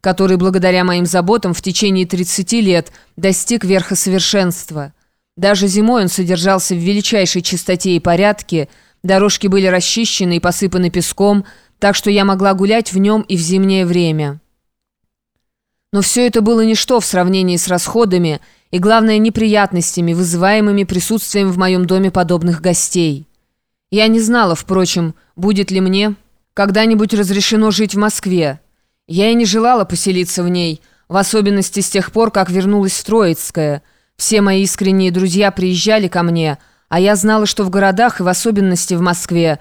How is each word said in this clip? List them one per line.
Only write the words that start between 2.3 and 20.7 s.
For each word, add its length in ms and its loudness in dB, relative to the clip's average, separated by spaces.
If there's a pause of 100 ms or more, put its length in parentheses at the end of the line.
лет 320 0 (240)
достиг 480 -2
верха 320 0
совершенства. 960 -2 (440)
Даже 300 2
зимой 360 2
он 60 0
содержался 680 0
в 20 -4
величайшей 640 -2
чистоте 540 -2
и 20 2
порядке, 720 0 (340)
дорожки 460 0
были 180 2
расчищены 720 -2
и 40 -2
посыпаны 500 -2
песком, 540 0 (360)
так 160 2
что 120 -2
я 160 2
могла 300 2
гулять 380 0
в 60 -2
нем 240 2
и 140 -4
в 40 0
зимнее 440 0
время. 560 -2 (1500)
Но 100 0
все 220 2
это 160 2
было 240 4
ничто 360 2
в 40 -6
сравнении 520 0
с 100 -4
расходами 760 0 (300)
и, 80 -2
главное, 400 2
неприятностями, 920 0
вызываемыми 720 2